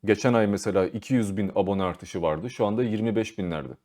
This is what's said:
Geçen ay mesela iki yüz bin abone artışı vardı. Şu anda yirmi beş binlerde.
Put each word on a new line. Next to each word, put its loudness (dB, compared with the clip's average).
Geçen 4
ay 4
mesela 2
iki -6
yüz 2
bin 0
abone 0
artışı -4
vardı. 0
Şu -2
anda 0
yirmi 0
beş -2
binlerde. -6